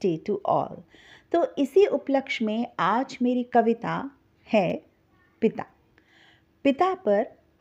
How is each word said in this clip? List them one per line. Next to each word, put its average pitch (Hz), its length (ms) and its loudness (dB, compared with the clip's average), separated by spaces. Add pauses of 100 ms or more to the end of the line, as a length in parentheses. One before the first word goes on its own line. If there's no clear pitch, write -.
Day 175 140 0 (140)
to 208 80 -2 (120)
all। - 280 -2 (540)
तो 339 140 2 (120)
इसी 381 280 4
उपलक्ष्य 269 600 -2
में 220 220 -2 (120)
आज 214 420 0
मेरी 247 220 0
कविता 226 680 0 (380)
है 185 240 2 (680)
पिता। - 240 0 (1000)
पिता 359 320 2
पर 208 300 0 (360)